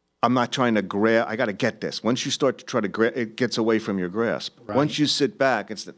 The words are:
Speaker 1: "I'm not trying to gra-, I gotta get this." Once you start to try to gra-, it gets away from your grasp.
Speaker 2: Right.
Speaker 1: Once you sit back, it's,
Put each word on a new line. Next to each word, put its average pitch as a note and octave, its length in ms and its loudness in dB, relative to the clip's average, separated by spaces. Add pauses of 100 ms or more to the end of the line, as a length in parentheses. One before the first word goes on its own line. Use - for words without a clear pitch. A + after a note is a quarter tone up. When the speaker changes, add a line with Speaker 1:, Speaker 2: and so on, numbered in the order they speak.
(240)
Speaker 1:
"I'm A#2+ 100 4
not B2 200 2
trying A#2+ 240 2
to G2+ 60 2
gra-, A2 440 2
I A2 100 -6
gotta A2+ 160 -2
get - 300 -2
this." - 200 -6
Once A#2 220 0
you C#3 60 -4
start B2+ 260 0
to - 80 -20
try A#2+ 160 -2
to G2+ 80 -2
gra-, G#2+ 260 2
it A2+ 220 -6
gets B2 220 -2
away A2+ 200 4
from G#2 200 -2
your F2+ 100 -2
grasp. G2+ 560 -4
Speaker 2:
Right. G#2 100 -8
Speaker 1:
Once C#3+ 240 0
you D3 80 2
sit B2+ 300 0
back, A#2+ 340 0
it's, G2+ 160 -10 (120)